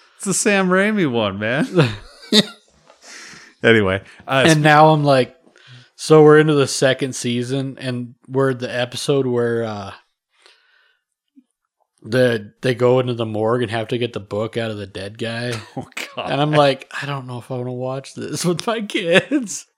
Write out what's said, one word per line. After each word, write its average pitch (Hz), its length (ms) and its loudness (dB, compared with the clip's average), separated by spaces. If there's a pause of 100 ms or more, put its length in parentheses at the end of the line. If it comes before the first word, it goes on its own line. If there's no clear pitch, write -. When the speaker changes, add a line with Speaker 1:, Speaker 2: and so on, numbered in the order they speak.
(160)
Speaker 1:
It's - 100 -12
the 185 80 -4
Sam 196 340 0
Raimi 190 420 0
one, 104 280 -2
man. 120 280 -2 (640)
Speaker 2:
<laughs> - 1300 -6
Speaker 1:
Anyway. 104 400 4 (260)
Uh, 135 160 2
Speaker 2:
And 160 160 4
Speaker 1:
sp- - 0 -
Speaker 2:
now 151 300 8
I'm 151 120 2
like, 131 320 2 (640)
so 156 240 6
we're 151 160 10
into 156 140 4
the 139 140 2
second 131 500 -2
season, 123 640 -4
and 123 360 -8 (120)
we're 135 220 0
at 123 80 -4
the 120 120 -8
episode 127 560 -2
where, 117 380 0
uh, 104 280 -10 (2000)
the, 117 500 0 (100)
they 127 120 0
go 123 260 2
into 123 140 -2
the 113 120 -6
morgue 110 360 -2
and 104 80 -6
have 113 180 -6
to 120 100 -4
get 117 140 -4
the 107 80 -10
book 104 360 -6
out 113 140 -4
of 107 60 -10
the 101 100 -12
dead 104 320 -14
guy. 117 340 -8 (140)
Speaker 1:
<laughs> - 100 -18
Oh, - 120 -14 (280)
God. 98 140 -8
Speaker 2:
And 139 100 -4
I'm 151 120 -2
like, 143 380 2 (120)
I - 40 -10
don't 135 200 -10
know 123 120 -10
if 110 120 -16
I 131 60 -8
wanna 123 160 -8
watch 127 420 -10
this 120 300 -8
<laughs> - 20 0
with 170 200 -4
my 233 160 -4
kids. 208 840 -2 (120)